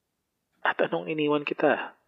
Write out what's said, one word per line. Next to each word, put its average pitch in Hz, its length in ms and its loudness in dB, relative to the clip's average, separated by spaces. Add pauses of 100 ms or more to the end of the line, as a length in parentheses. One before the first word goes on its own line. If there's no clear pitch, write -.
(640)
At - 160 -2
anong 170 320 -2
iniwan 147 320 0
kita? - 520 0 (120)